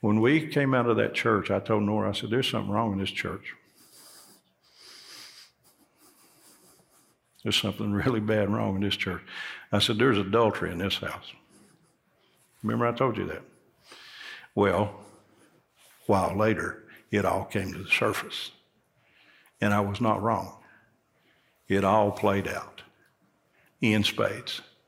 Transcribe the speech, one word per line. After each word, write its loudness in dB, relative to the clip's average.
When 4
we 4
came 2
out 4
of 4
that 0
church, 0
I 2
told 0
Nora, 0
I -2
said, -6
"There's 0
something -4
wrong 0
in -2
this -4
church. -8
There's 0
something -2
really 0
bad 0
wrong 0
in -2
this -2
church." -6
I 2
said, 0
"There's 4
adultery 2
in -6
this -2
house." -10
Remember 0
I 2
told 0
you -2
that? -8
Well, 2
while 2
later, 0
it 2
all 0
came -6
to -10
the -6
surface. -2
And 2
I 4
was -2
not 2
wrong. -2
It 2
all 4
played 0
out -10
in 4
spades. -4